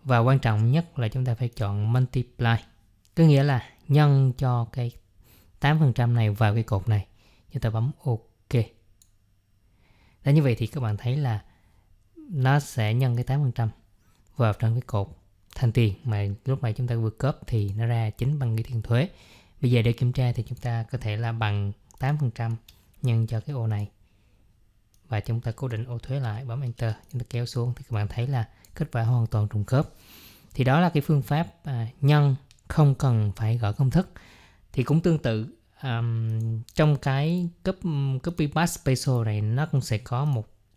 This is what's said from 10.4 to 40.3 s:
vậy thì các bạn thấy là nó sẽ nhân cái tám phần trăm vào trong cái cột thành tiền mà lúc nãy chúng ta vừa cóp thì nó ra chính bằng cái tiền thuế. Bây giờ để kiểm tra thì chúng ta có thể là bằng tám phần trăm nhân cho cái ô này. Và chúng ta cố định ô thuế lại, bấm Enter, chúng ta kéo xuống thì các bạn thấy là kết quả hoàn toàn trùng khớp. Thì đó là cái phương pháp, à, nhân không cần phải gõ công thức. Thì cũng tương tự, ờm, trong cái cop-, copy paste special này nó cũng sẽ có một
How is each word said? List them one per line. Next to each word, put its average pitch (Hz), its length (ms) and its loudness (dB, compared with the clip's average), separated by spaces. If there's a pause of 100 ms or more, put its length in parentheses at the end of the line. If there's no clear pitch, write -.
vậy 127 160 4
thì 113 80 -4
các 147 140 -8
bạn 107 160 -2
thấy 120 200 -2
là 120 260 -2 (840)
nó 143 320 2
sẽ 110 340 -2
nhân 123 200 2
cái 123 100 -2
tám 135 160 -2
phần 127 120 0
trăm 113 160 -2 (680)
vào 113 160 2
trong 113 220 0
cái 123 120 -2
cột 101 220 -4 (460)
thành 113 180 0
tiền 110 220 2 (100)
mà 104 200 -2 (200)
lúc 131 180 -4
nãy 110 100 -2
chúng 123 140 -4
ta 120 80 -2
vừa 113 160 -2
cóp - 360 -4
thì 101 260 -2
nó 113 140 -2
ra 113 240 0
chính 143 280 -2
bằng 117 180 -2
cái 113 80 -2
tiền 117 180 -6
thuế. 127 260 0 (520)
Bây 127 100 2
giờ 117 120 4
để 117 100 2
kiểm 123 200 0
tra 123 200 0
thì 117 160 -4
chúng 123 100 -10
ta 117 240 -4
có 117 160 -8
thể 107 180 -4
là 117 160 -4
bằng 104 400 -2 (260)
tám 147 200 -2
phần 131 120 0
trăm 117 260 -6 (460)
nhân 113 240 0
cho 110 140 -4
cái 147 140 -10
ô 113 120 -4
này. 104 220 -4 (1200)
Và 107 120 -2
chúng 117 200 -4
ta 117 120 -6
cố 131 160 -6
định 113 160 -6
ô 120 140 -8
thuế 139 220 -6
lại, 117 240 -4
bấm 120 160 -8
Enter, 117 340 -4 (180)
chúng 123 80 -4
ta - 100 -8
kéo 120 160 -4
xuống 120 300 -2
thì - 120 -16
các 113 60 -6
bạn 104 140 -2
thấy 120 180 -4
là 123 220 -2 (260)
kết 156 180 -4
quả 117 100 -2
hoàn 117 240 2
toàn 107 220 0
trùng 104 160 -2
khớp. 139 240 0 (680)
Thì 127 100 0
đó 135 160 4
là 180 80 4
cái 156 120 0
phương 143 220 2
pháp, - 420 -4
à, 120 240 -4 (120)
nhân 143 360 4 (320)
không 143 260 4
cần 110 420 2
phải 113 220 0
gõ 107 140 0
công 135 180 2
thức. 180 220 0 (600)
Thì 131 100 -2
cũng 147 180 2
tương 165 180 2
tự, 113 280 -2 (340)
ờm, 113 840 -2 (120)
trong 151 220 4
cái 160 520 -2 (160)
cop-, 143 540 -2
copy 165 280 -4
paste 160 340 -2
special 127 440 0
này 107 160 -2
nó 117 260 -2
cũng 135 140 -2
sẽ 107 180 -4
có 123 260 -4
một 131 300 -4 (220)